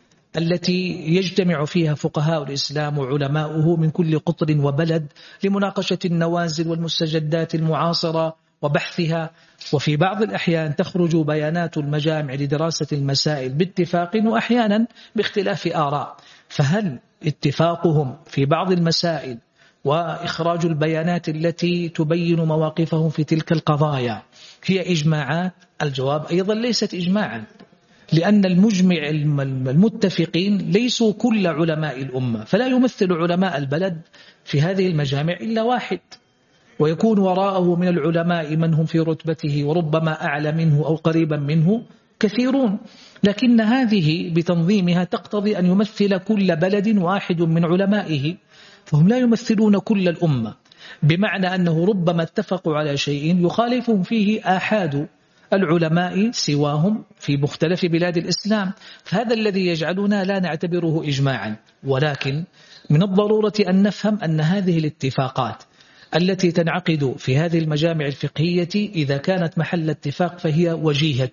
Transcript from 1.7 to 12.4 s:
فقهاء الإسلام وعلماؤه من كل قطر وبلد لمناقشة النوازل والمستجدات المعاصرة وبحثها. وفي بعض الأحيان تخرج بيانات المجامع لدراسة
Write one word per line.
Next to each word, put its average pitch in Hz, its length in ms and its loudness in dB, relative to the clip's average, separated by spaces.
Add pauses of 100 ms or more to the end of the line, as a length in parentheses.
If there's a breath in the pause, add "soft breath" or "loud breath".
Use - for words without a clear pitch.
فقهاء 156 480 -2
الإسلام 147 560 -6
وعلماؤه 151 800 0
من 160 140 2
كل 160 280 0
قطر 156 420 0
وبلد 151 460 0 (380 loud breath)
لمناقشة 196 600 -2
النوازل 170 640 -2
والمستجدات 165 840 -2
المعاصرة 160 840 -2 (260)
وبحثها. 160 680 -2 (420 soft breath)
وفي 147 240 2
بعض 190 260 2
الأحيان 165 540 -2
تخرج 175 400 0
بيانات 156 600 -2
المجامع 147 560 -2
لدراسة 147 580 -2